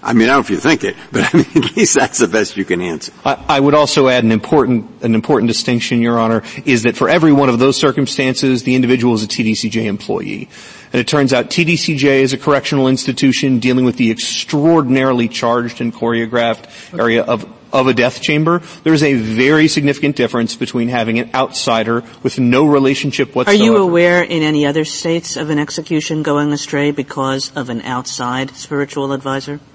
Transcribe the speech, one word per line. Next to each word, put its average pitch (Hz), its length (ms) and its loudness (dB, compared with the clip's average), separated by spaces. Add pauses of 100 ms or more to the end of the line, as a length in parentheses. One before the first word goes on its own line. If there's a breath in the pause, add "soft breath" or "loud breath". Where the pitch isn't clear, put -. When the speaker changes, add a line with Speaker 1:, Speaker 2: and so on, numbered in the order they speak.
Speaker 1:
I 113 100 -4
mean, 113 120 4
I 127 80 4
don't 139 40 4
know 139 40 4
if 107 100 -4
you 95 80 0
think 151 260 0
it, - 120 -4 (160)
but, - 100 0
<laughs> - 120 -2
I - 40 6
mean, - 260 2
at - 120 -4
least 214 180 2
that's - 240 0
the 117 100 2
best 104 280 -2
you 98 80 -4
can 87 180 -2
answer. 82 300 -8 (120)
Speaker 2:
I, - 240 -2
I 143 120 2
would 143 140 4
also 143 340 4
add 123 160 2
an 113 80 4
important, 120 720 0
an 113 120 0
important 113 340 2
distinction, 120 540 0
Your 117 160 2
Honor, 113 240 0 (220 loud breath)
is 123 180 0
that 117 140 0
for 123 120 0
every 160 240 4
one 139 160 4
of 120 120 2
those 135 160 4
circumstances, 131 880 0
the 127 100 0
individual 123 400 2
is 107 80 -2
a 104 60 -6
T 117 160 -4
D 110 100 0
C 107 160 -4
J 113 160 -4
employee. 98 600 -8 (440 loud breath)
And 123 80 0
it 120 80 -4
turns 139 240 2
out 123 180 0
T 170 140 0
D 165 120 0
C 156 200 -2
J 135 260 2
is 131 100 0
a 135 60 -6
correctional 139 500 0
institution 131 720 0
dealing 127 240 0
with 120 120 0
the 117 140 2
extraordinarily 135 1200 0
charged 120 520 -4
and 120 140 -4
choreographed 117 1040 -4
area 113 240 2
of, - 280 -4 (220)
of 131 140 2
a 127 80 2
death 120 260 0
chamber. 160 400 0 (220 loud breath)
There 160 100 2
is 147 100 4
a 143 120 2
very 127 540 2
significant 143 480 0
difference 120 380 -2
between 120 340 -4
having 117 300 -2
an 123 160 -6
outsider 117 680 -2 (180 loud breath)
with - 160 -4
no 127 280 4
relationship 139 680 0
whatsoever. 202 260 2
Speaker 3:
Are 214 40 4
you 220 140 4
aware 175 440 4
in 165 200 -2
any 151 240 2
other 156 180 0
states - 540 -6
of 151 100 -6
an 151 100 0
execution 156 640 -4
going 147 300 0
astray 143 380 -4
because 135 680 -6
of 127 140 -8
an 117 120 -8
outside 127 680 -6
spiritual 139 640 -6
advisor? 135 460 -8 (140)